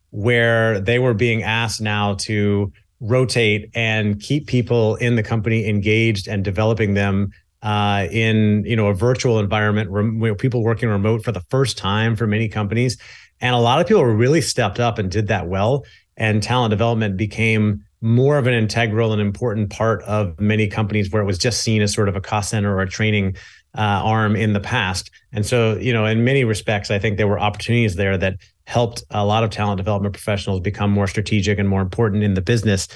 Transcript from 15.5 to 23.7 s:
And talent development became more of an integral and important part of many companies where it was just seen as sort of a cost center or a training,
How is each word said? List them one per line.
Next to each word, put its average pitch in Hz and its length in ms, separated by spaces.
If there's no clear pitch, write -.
And 107 260
talent 123 280
development 110 460
became 107 680
more 123 360
of 131 100
an 127 60
integral 113 600
and 107 100
important 104 480
part 110 320
of 101 360
many 107 300
companies 104 420
where 107 120
it - 20
was 95 140
just 117 240
seen 110 200
as 101 120
sort 104 140
of 95 80
a 98 40
cost 104 300
center 101 260
or 95 60
a 95 60
training, 101 480